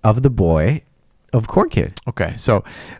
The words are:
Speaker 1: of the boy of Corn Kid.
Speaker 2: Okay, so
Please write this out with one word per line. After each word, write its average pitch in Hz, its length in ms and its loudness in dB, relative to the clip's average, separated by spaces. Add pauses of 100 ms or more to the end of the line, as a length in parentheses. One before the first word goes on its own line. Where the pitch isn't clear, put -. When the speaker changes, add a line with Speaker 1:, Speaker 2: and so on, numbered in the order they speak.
Speaker 1:
of 113 200 2
the 139 60 6
boy 92 520 2 (520)
of 113 140 0
Corn - 220 2
Kid. - 240 -2 (140)
Speaker 2:
Okay, 92 300 -6
so 107 260 0 (360)